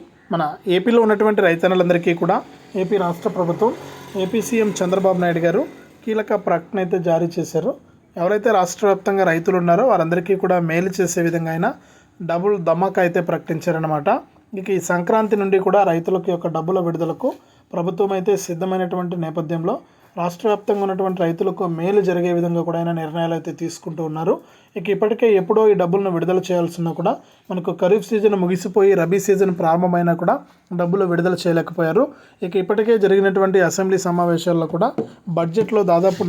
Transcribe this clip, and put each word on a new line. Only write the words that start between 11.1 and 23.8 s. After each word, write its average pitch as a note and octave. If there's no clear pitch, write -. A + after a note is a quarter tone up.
విధంగా E3
ఆయన F3+
డబుల్ F3
ధమాకా F#3
అయితే F3
ప్రకటించారన్నమాట. D#3+
ఇక F#3+
ఈ F#3+
సంక్రాంతి F#3+
నుండి G3
కూడా F#3+
రైతులకు F3
యొక్క F3
డబ్బుల F3
విడుదలకు E3+
ప్రభుత్వం F3+
అయితే F#3+
సిద్ధమైనటువంటి F3+
నేపథ్యంలో E3
రాష్ట్ర F3
వ్యాప్తంగా G3+
ఉన్నటువంటి F#3+
రైతులకు F3+
మేలు G3
జరిగే F3
విధంగా F3
కూడా E3+
ఆయన E3+
నిర్ణయాలు E3
అయితే D#3+
తీసుకుంటూ E3